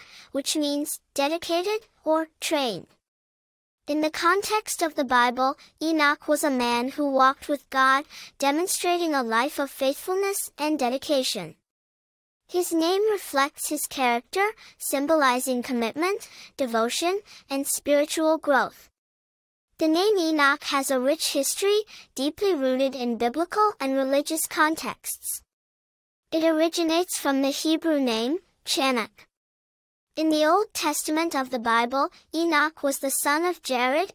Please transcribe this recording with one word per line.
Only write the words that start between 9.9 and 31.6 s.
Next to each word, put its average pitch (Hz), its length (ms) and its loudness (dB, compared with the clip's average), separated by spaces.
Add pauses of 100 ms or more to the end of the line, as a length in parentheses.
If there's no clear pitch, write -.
and 302 200 0
dedication. 254 760 -2 (920)
His 349 280 -2
name 381 360 2
reflects 285 600 -2
his 302 160 -4
character, 262 640 0 (260)
symbolizing 269 840 0
commitment, 277 680 -2 (300)
devotion, 247 600 0 (280)
and 277 180 -4
spiritual 302 680 0
growth. 262 540 0 (880)
The 320 100 2
name 381 280 4
Enoch 302 480 2
has 277 280 -2
a 262 80 2
rich 277 320 0
history, 392 480 0 (340)
deeply 320 400 0
rooted 262 400 0
in 240 220 -2
biblical 339 640 0
and 269 160 0
religious 277 500 0
contexts. - 960 -4 (880)
It 320 140 0
originates 330 720 0
from 277 240 0
the 277 60 0
Hebrew 311 500 0
name, 247 400 0 (260)
Chanukh. 262 600 -2 (880)
In 320 140 0
the 302 160 4
Old 370 280 4
Testament 320 640 -2
of 262 160 -2
the 254 80 -4
Bible, 240 520 0 (220)